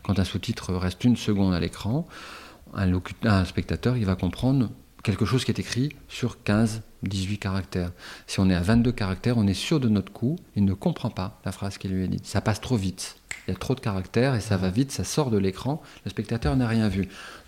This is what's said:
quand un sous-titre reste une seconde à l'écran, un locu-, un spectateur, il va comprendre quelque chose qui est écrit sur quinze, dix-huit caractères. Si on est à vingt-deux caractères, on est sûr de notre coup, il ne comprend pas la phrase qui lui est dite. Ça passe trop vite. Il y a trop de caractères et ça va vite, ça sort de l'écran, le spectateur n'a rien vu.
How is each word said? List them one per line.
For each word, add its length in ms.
quand 160
un 40
sous-titre 500
reste 300
une 140
seconde 360
à 60
l'écran, 480
un 120
locu-, 380
un 200
spectateur, 540
il 80
va 100
comprendre 540
quelque 240
chose 200
qui 60
est 80
écrit 300
sur 340
quinze, 380
dix-huit 380
caractères. 520
Si 120
on 100
est 40
à 80
vingt-deux 300
caractères, 460
on 100
est 80
sûr 240
de 100
notre 220
coup, 240
il 80
ne 100
comprend 360
pas 340
la 80
phrase 280
qui 80
lui 160
est 40
dite. 200
Ça 140
passe 200
trop 140
vite. 400
Il 40
y 40
a 20
trop 160
de 60
caractères 560
et 40
ça 180
va 120
vite, 220
ça 120
sort 280
de 80
l'écran, 420
le 60
spectateur 440
n'a 120
rien 200
vu. 220